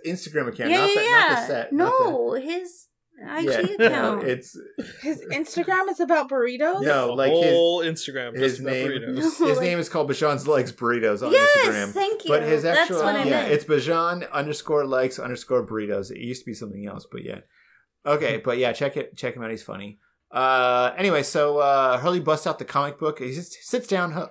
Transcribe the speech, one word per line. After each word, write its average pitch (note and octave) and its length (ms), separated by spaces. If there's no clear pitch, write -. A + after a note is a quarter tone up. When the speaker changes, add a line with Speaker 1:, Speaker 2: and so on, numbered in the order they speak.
Speaker 1:
Instagram D3+ 420
account, A#2+ 220
Speaker 2:
Yeah, F4+ 80
Speaker 1:
not G4 100
Speaker 2:
yeah, G4+ 60
Speaker 1:
the, G#4+ 160
not A4+ 180
the C4+ 60
Speaker 2:
yeah. A#3+ 120
Speaker 1:
set, B2 260
not F4+ 260
the A#4+ 120
Speaker 2:
No, A#3 220
his F4 540
I D#4 200
G E4 60
Speaker 1:
Yeah, A3+ 80
Speaker 2:
account. A3+ 360
Speaker 1:
no, - 60
it's B2+ 300
Speaker 3:
His C#4 280
Instagram F#4 600
is F#4 100
about D#4 300
burritos? C4+ 520
Speaker 1:
No, C3+ 260
Speaker 4:
The A#2+ 40
Speaker 1:
like, C3+ 200
his, E3+ 200
Speaker 4:
whole E3+ 300
Instagram C3+ 520
Speaker 1:
his C3 180
Speaker 4:
just B2 100
about C3 100
Speaker 1:
name, C3 160
Speaker 4:
burritos. B2+ 280
Speaker 2:
No, D#4+ 300
Speaker 1:
his F3 120
Speaker 2:
like, - 20
Speaker 1:
name F3 180
is E3 120
called D3 200
Bajan's C#3 380
Likes C3 240
Burritos A#2 540
on D#4 60
Speaker 2:
Yes, C#5 260
Speaker 1:
Instagram. G#3 340
Speaker 2:
thank G4+ 340
Speaker 1:
But D4 140
Speaker 2:
you. D3+ 80
Speaker 1:
his D3+ 140
Speaker 2:
That's E3+ 180
Speaker 1:
actual, F3+ 220
Speaker 2:
what D3+ 140
I C#3 80
Speaker 1:
yeah, C#3+ 60
Speaker 2:
meant. B2 220
Speaker 1:
it's D3 140
Bajan E3 680
underscore D3 540
likes C3 320
underscore B2 480
burritos. G2+ 440
It - 100
used B2+ 200
to - 60
be A#2 80
something G2+ 320
else, - 260
but B2 100
yeah. G#2 180
Okay, C#3+ 320
Speaker 4:
Mm-hmm. - 60
Speaker 1:
but B2 140
yeah, A#2+ 140
check C#3 240
it, - 200
check B2 200
him A#2 60
out. A2+ 80
He's A2 120
funny. G2+ 360
Uh, B2+ 640
anyway, F3 280
so, D3 340
uh, C3+ 400
Hurley F3 220
busts D3+ 260
out E3 120
the - 60
comic C#3+ 340
book. D#3 200
He B2+ 160
just - 300
sits A#3 240
down, F3+ 240
hu-, E3 180